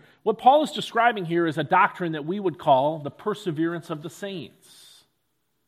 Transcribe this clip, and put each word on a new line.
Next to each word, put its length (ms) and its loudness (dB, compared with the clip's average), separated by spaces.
What 140 0
Paul 260 6
is 80 -4
describing 520 0
here 240 0
is 100 -2
a 60 -2
doctrine 480 2
that 140 -8
we 120 -4
would 200 -4
call 420 2
the 120 -8
perseverance 800 -6
of 120 -8
the 80 -12
saints. 960 -14